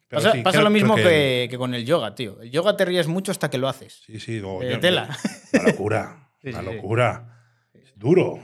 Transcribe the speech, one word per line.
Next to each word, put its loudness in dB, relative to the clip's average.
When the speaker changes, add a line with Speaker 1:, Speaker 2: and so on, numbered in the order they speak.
Speaker 1:
Pero -4
Speaker 2:
Pasa, 4
Speaker 1:
sí, -4
Speaker 2:
pasa 2
Speaker 1:
creo, 6
Speaker 2:
lo 6
mismo 4
Speaker 1:
creo 4
que 6
Speaker 2:
que, 2
que -8
con -4
el -6
yoga, 0
tío. -10
El -20
yoga 0
te 2
ríes 0
mucho -4
hasta -4
que -4
lo -2
haces. -10
Speaker 1:
Sí, -16
sí, -8
no, -8
Speaker 2:
Eh, -4
Speaker 1:
yo, -4
Speaker 2:
tela. 0
Speaker 1:
yo, 4
una 2
locura, -4
Speaker 2:
<laughs> -20
Sí, -12
Speaker 1:
una -10
Speaker 2:
sí, -8
sí. -8
Speaker 1:
locura. -2
Es -20
duro, 2